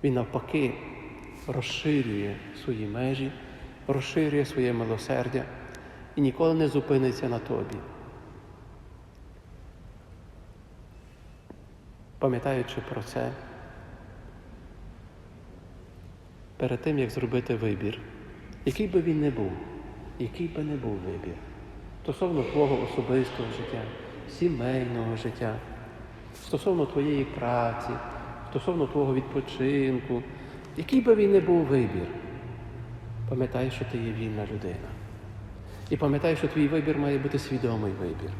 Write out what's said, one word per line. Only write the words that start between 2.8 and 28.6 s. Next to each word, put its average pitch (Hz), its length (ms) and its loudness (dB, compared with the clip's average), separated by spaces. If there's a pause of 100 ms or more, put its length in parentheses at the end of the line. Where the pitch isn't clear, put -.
межі, 135 440 0 (560)
розширює 143 580 4
своє 123 280 2
милосердя 123 720 0 (720)
і 151 60 4
ніколи 165 320 6
не 160 140 6
зупиниться 131 640 4
на 120 100 0
тобі. 110 360 -2 (4000)
Пам'ятаючи 127 720 0
про 117 140 -4
це, 123 280 -2 (3250)
перед 127 240 0
тим, 151 180 2
як 123 100 2
зробити 123 460 0
вибір, 104 440 0 (680)
який 202 220 0
би 180 140 4
він 156 200 4
не 147 100 4
був, 104 200 0 (680)
який 165 280 -4
би 160 160 -4
не 147 120 -2
був 117 180 -2
вибір, 90 420 -6 (680)
стосовно 160 400 0
твого 139 400 4
особистого 123 680 0
життя, 113 300 -6 (480)
сімейного 120 840 0
життя, 110 400 -2 (880)
стосовно 165 420 2
твоєї 143 400 2
праці, 120 640 0 (600)
стосовно 160 380 2